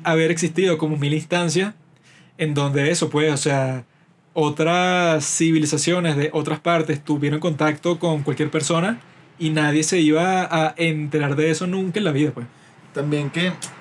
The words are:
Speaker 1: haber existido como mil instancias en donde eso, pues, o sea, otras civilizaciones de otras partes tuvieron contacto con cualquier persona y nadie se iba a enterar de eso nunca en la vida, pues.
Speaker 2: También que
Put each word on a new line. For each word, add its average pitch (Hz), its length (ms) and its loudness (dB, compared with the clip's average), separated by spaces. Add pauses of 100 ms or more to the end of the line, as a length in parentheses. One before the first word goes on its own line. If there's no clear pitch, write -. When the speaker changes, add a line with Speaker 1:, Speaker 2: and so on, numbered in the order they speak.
Speaker 1:
haber 160 260 2
existido 170 460 0
como 156 180 -2
mil 143 180 0
instancias 175 600 -2 (640)
en 156 160 -2
donde 143 380 0
eso, 170 180 0
pues, 151 240 2
o 139 40 -2
sea, 131 460 -2 (520)
otras 165 920 2
civilizaciones 160 880 0
de 143 160 0
otras 156 280 -4
partes 156 440 0
tuvieron 147 360 0
contacto 156 580 0
con 160 240 0
cualquier 151 300 -2
persona 165 480 0 (400)
y 160 100 -2
nadie 151 320 2
se 175 180 0
iba 170 440 4
a 160 340 0
enterar 151 580 -2
de 156 140 2
eso 160 160 -2
nunca 190 320 -2
en 214 80 0
la 165 60 0
vida, 147 200 2
pues. 120 140 -10 (480)
Speaker 2:
También 147 380 -2
que 175 200 -2 (300)